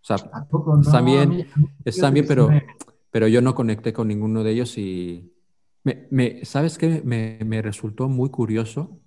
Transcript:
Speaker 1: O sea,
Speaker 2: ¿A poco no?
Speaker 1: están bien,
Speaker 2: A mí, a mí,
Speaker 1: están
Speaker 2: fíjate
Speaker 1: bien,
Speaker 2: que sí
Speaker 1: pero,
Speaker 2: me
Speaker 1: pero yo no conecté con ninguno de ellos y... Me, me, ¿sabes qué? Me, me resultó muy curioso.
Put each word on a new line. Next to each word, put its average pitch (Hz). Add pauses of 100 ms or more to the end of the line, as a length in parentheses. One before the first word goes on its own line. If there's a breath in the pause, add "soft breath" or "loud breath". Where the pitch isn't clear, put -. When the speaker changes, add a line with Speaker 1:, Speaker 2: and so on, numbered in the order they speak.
Speaker 1:
O -
sea, 104 (160)
Speaker 2:
¿A -
poco 151
no? 147
Speaker 1:
están 131
bien, 139
Speaker 2:
A 151
mí, 175
a -
mí, 151 (160)
Speaker 1:
están 139
Speaker 2:
fíjate -
Speaker 1:
bien, 147
Speaker 2:
que -
sí 147
Speaker 1:
pero, 147
Speaker 2:
me 151 (440)
Speaker 1:
pero 110
yo 120
no 127
conecté 110
con 110
ninguno 110
de 110
ellos 120
y... 90 (520)
Me, 135
me, 127
¿sabes 151
qué? 165
Me, 110
me 110
resultó 110
muy 135
curioso. 113